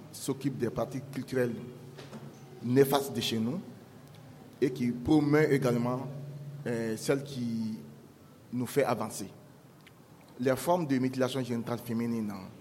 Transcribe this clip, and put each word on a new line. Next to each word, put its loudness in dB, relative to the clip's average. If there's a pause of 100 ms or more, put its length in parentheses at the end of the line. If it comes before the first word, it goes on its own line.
(120)
s'occupe -4
des 0
pratiques -4
culturelles 0 (1080)
néfastes 6
de -2
chez 0
nous -2 (1000)
et 4
qui -2
promeut 4
également, 2 (600)
euh, -2
celle 0
qui -4 (760)
nous -2
fait 2
avancer. -2 (1120)
Les 4
formes 4
de 2
mutilation 0
génitale -2
féminine, -2
hein, -10 (120)